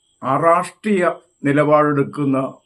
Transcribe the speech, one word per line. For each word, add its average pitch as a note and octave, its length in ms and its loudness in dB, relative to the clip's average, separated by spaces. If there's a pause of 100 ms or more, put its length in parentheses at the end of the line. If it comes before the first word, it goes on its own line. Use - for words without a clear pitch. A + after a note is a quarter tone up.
(240)
അരാഷ്ട്രീയ E3+ 880 0 (320)
നിലപാടെടുക്കുന്ന C#3+ 920 0 (280)